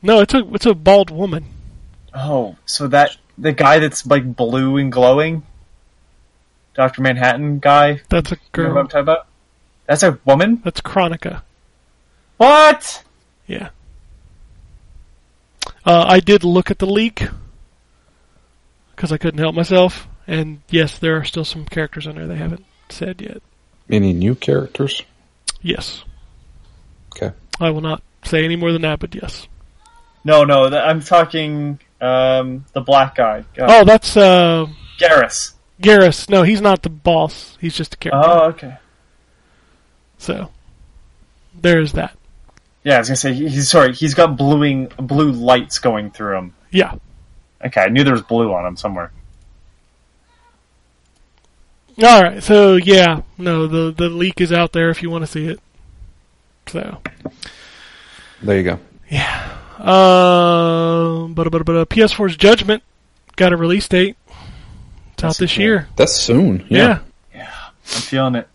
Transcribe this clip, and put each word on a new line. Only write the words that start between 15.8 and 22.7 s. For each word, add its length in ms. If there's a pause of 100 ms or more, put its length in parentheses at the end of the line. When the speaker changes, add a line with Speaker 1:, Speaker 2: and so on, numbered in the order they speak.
Speaker 1:
Uh, 220
I 140
did 240
look 260
at 80
the 80
leak 400 (1700)
'cause 180
I 40
couldn't 240
help 140
myself, 520 (200)
and 340 (100)
yes, 280
there 180
are 80
still 200
some 200
characters 420
on 100
there 100
they 100
haven't 280 (260)